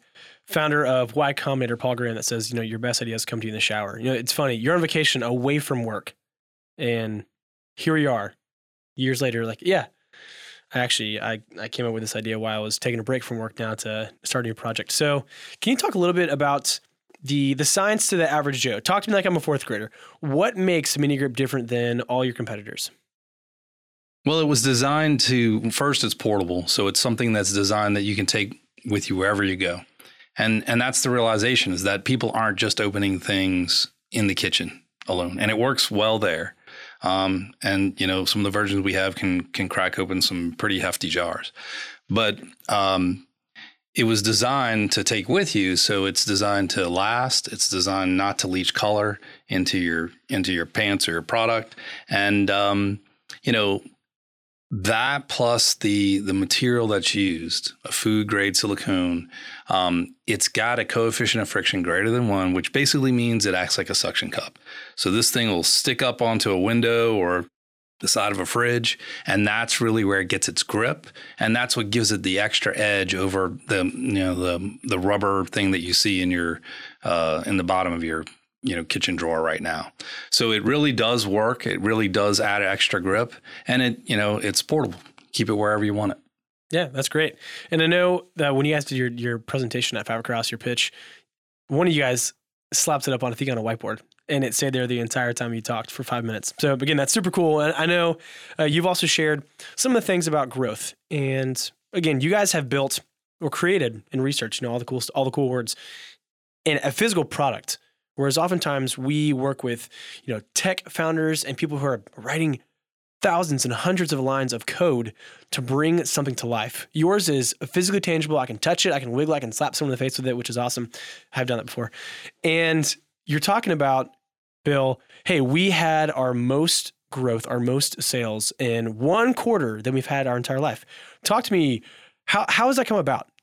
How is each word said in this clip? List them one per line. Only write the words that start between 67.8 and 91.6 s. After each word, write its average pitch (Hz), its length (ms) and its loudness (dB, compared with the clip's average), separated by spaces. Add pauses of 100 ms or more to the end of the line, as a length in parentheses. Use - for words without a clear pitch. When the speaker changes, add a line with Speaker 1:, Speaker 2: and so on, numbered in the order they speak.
Speaker 2:
the - 80 -6
side 104 220 2
of 95 80 -4
a 90 80 -2
fridge, 120 520 0 (280)
and 98 200 2
that's 110 340 0
really 110 240 2
where 98 160 2
it 92 80 -2
gets 95 200 -2
its 82 140 -2
grip, 117 440 -2 (340)
and 110 160 2
that's 123 200 0
what 107 140 -2
gives 110 220 2
it 98 100 -2
the 92 160 0
extra 104 380 0
edge 101 360 2
over 95 440 0 (100)
the, 92 200 0
you - 260 -2
know, 92 220 0
the, 90 500 -2
the 92 140 -2
rubber 98 480 2
thing 98 240 0
that 95 100 0
you 87 120 -4
see 92 280 2
in 90 100 2
your, 85 300 -2 (420)
uh, 82 440 0
in 101 100 0
the 90 80 0
bottom 92 280 0
of 85 120 -4
your, 80 200 -4 (380)
you 90 140 -2
know, 85 80 -6
kitchen 90 320 -2
drawer 82 260 -2
right 80 180 -2
now. 80 320 -6 (380)
So 117 220 2
it 107 100 2
really 143 300 4
does 113 340 2
work. 107 400 0
It 95 140 -2
really 110 260 2
does 101 340 2
add 101 220 2
extra 95 380 0
grip, 101 320 0 (340)
and 127 160 2
it, 120 220 0
you 131 120 -2
know, 104 220 2
it's 101 240 -2
portable. 120 380 -2 (320)
Keep 110 160 0
it 110 60 2
wherever 104 300 2
you 104 100 0
want 101 180 0
it. - 60 -10 (520)
Speaker 1:
Yeah, 165 160 0
that's 135 220 -4
great. 151 260 0 (380)
And 160 100 4
I 160 60 4
know 180 380 4 (100)
that 143 180 2
when 139 100 4
you 151 100 2
guys 147 100 0
did 135 120 -4
your, 127 120 0
your 120 320 -4
presentation 123 580 -4
at - 80 -8
Fibercross, 113 460 -4
your 117 60 -8
pitch, - 340 -2 (760)